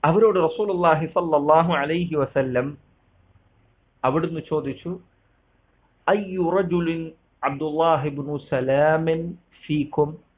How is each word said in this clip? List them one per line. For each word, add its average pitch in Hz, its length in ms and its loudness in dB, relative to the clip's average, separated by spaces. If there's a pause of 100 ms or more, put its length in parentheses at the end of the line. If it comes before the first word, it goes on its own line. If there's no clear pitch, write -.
അവരോട് 190 340 4
റസൂലുള്ളാഹി 170 640 0
സല്ലല്ലാഹു 160 680 2
അലൈഹി 160 420 -2
വസല്ലം 135 640 -2 (1300)
അവിടുന്ന് 160 440 -2
ചോദിച്ചു, 151 500 -6 (1080)
"അയ്യു 185 420 0 (100)
റജുലിൻ 165 520 -2 (320)
അബ്ദുല്ലാഹ് 151 640 0
ഇബ്നു 143 300 -6
സലാമിൻ 156 1000 0 (280)
ഫീക്കും?" 151 520 -2 (200)